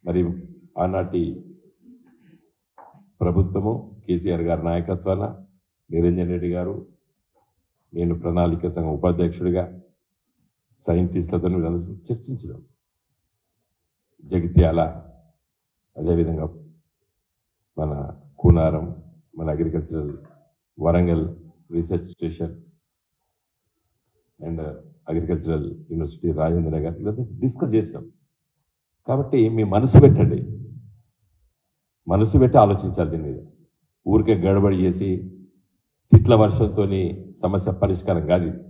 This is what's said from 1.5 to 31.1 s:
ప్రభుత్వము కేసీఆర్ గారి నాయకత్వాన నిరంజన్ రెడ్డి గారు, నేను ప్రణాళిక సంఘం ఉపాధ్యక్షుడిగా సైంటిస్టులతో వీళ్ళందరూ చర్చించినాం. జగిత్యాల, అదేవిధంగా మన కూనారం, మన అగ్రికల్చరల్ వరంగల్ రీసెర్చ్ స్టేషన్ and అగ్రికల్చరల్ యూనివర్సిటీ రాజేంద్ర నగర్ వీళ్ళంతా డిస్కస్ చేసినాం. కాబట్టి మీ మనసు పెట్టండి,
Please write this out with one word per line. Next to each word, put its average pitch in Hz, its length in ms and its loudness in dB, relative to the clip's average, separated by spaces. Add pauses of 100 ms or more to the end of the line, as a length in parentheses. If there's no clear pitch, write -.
ప్రభుత్వము 95 520 0 (320)
కేసీఆర్ 87 440 -2
గారి 78 200 -2
నాయకత్వాన 90 560 -4 (640)
నిరంజన్ 87 420 0
రెడ్డి 87 220 -4
గారు, 90 200 -6 (1200)
నేను 85 260 0
ప్రణాళిక 85 540 0
సంఘం 80 220 -4
ఉపాధ్యక్షుడిగా 90 680 0 (1200)
సైంటిస్టులతో 87 680 0
వీళ్ళందరూ 87 400 -4 (120)
చర్చించినాం. - 560 -10 (1700)
జగిత్యాల, 87 500 4 (1200)
అదేవిధంగా 82 480 -2 (1300)
మన 76 120 -4 (480)
కూనారం, 80 460 2 (520)
మన 80 80 -8 (100)
అగ్రికల్చరల్ 80 560 -6 (720)
వరంగల్ 85 400 2 (520)
రీసెర్చ్ 85 380 -4
స్టేషన్ 82 400 -10 (1900)
and 82 140 -8 (520)
అగ్రికల్చరల్ 80 560 -2 (220)
యూనివర్సిటీ 82 380 -6 (120)
రాజేంద్ర 80 380 0
నగర్ 80 200 -6
వీళ్ళంతా 110 280 -6 (180)
డిస్కస్ 120 320 -2
చేసినాం. - 280 -4 (1040)
కాబట్టి 131 300 0 (180)
మీ 110 60 2 (120)
మనసు 127 280 8
పెట్టండి, - 380 6 (1700)